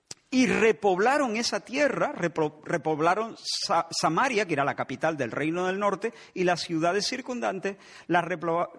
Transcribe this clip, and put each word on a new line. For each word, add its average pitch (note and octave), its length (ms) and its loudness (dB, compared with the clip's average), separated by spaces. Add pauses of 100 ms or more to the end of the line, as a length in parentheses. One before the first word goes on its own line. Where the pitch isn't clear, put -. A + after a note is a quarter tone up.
(300)
Y B3+ 180 6
repoblaron G#3+ 880 2
esa A3+ 240 -2
tierra, C4 520 0
repro-, D#3+ 520 -2
repoblaron E3+ 760 0
Sa-, - 520 -2
Samaria, G#3 560 0
que D3+ 80 -4
era C#3 100 2
la C3 100 0
capital C#3 420 -4
del B2+ 140 -4
reino E3 380 -2
del F#3+ 100 -2
norte, G3+ 340 -2 (220)
y F#3 80 0
las F3 180 2
ciudades F3 460 0
circundantes, G#3+ 720 -4 (320)
las E3+ 160 4
replo-, E3+ 440 -2 (100)